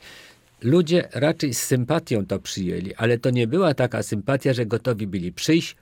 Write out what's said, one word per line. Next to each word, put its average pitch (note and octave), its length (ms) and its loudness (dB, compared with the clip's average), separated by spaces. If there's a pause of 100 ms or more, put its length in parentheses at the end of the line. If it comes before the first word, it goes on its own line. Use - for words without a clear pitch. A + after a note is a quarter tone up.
(640)
Ludzie D#3+ 500 2
raczej D3 420 0
z - 80 -4
sympatią B2 640 0
to G2 120 -2
przyjęli, F2+ 560 -6
ale A#2 240 2
to C3 120 0
nie B2 160 2
była D#3 280 2
taka A#2+ 280 0
sympatia, C3 500 0
że A#2 140 -2
gotowi G#2 400 -2
byli F2+ 260 -4
przyjść, - 500 0